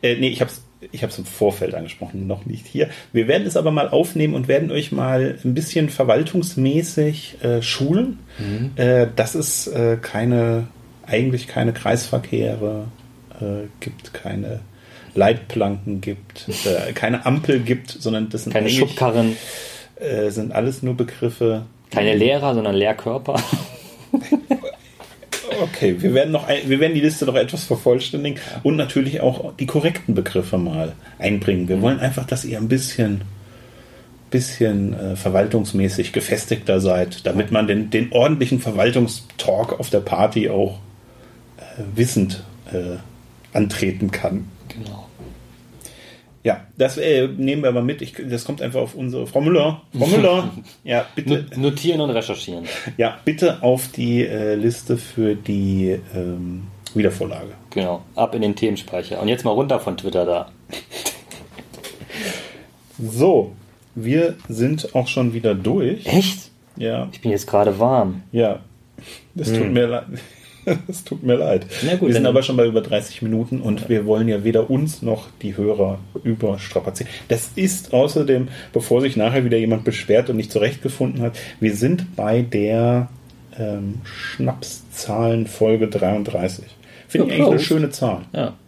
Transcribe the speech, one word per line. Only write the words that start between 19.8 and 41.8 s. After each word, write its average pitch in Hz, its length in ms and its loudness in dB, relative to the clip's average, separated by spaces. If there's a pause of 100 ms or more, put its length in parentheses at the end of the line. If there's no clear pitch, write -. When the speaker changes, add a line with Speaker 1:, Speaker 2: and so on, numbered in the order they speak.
Speaker 1:
äh, 107 300 0
sind 110 220 -6
alles 131 300 -2
nur 123 120 0
Begriffe. 117 680 0 (280)
Speaker 2:
Keine 107 240 4
Lehrer, 135 400 4
sondern 107 200 2
Lehrkörper. 113 680 0 (720)
<laughs> - 100 0 (1400)
Speaker 1:
Okay, 104 400 0
wir - 140 2
werden 147 160 4
noch 151 160 -2
ein, 143 120 0 (100)
wir 135 100 2
werden 160 160 2
die 151 60 4
Liste 151 260 2
noch 127 80 0
etwas 131 300 0
vervollständigen 131 720 0
Speaker 2:
Ja. - 240 -12
Speaker 1:
und 156 140 4
natürlich 139 460 0
auch - 340 0
die 135 100 -4
korrekten - 480 0
Begriffe 92 440 0
mal 80 340 -2 (260)
einbringen. 98 500 0
Wir 92 100 2
Speaker 2:
Mhm. 98 40 2
Speaker 1:
wollen 131 180 2
einfach, 131 260 -2
dass 123 180 -4
ihr 117 140 -6
ein 110 100 -2
bisschen, 113 540 0 (1080)
bisschen, 104 640 0
äh, 95 240 -6
verwaltungsmäßig 98 960 2
gefestigter - 680 0
seid, 90 460 0
damit 98 240 0
man 107 160 4
den, 104 240 0
den 113 220 0
ordentlichen 131 480 4
Verwaltungstalk - 1200 2
auf - 100 -6
der 104 100 4
Party 101 480 2
auch, 98 300 0 (800)
äh, - 260 -16 (140)